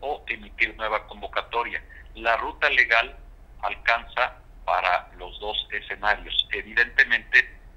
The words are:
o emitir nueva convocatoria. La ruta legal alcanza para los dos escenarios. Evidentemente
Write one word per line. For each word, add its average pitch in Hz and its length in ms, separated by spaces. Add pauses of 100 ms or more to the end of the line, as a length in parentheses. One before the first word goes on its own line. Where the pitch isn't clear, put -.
o 139 280
emitir 110 480
nueva 107 320
convocatoria. 104 720 (320)
La 113 220
ruta 139 340
legal 117 460 (460)
alcanza 117 720 (280)
para 90 540
los 87 220
dos 104 320
escenarios. 101 800
Evidentemente 120 1080 (180)